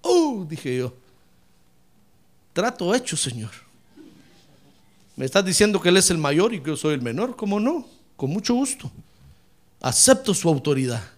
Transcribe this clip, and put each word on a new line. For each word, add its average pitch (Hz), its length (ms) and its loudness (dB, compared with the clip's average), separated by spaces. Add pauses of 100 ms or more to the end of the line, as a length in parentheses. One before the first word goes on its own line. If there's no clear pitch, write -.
"Oh", 311 440 2
dije 147 300 -6
yo, 123 180 -6 (1600)
"trato 196 420 -2
hecho, 247 220 -2
Señor. 117 340 -6 (1600)
Me 131 100 -6
estás 190 180 0
diciendo 190 380 2
que 175 80 2
él 180 80 6
es 190 140 4
el 170 80 2
mayor 156 340 2
y 190 80 -6
que 135 80 -8
yo 151 80 -4
soy 151 160 -2
el 135 100 -2
menor. 175 320 -4
¿Cómo 202 240 -2
no? 269 300 -2 (280)
Con 135 120 -4
mucho 170 240 -2
gusto. 254 380 -2 (920)
Acepto 247 540 4
su 170 160 2
autoridad. 131 520 0 (160)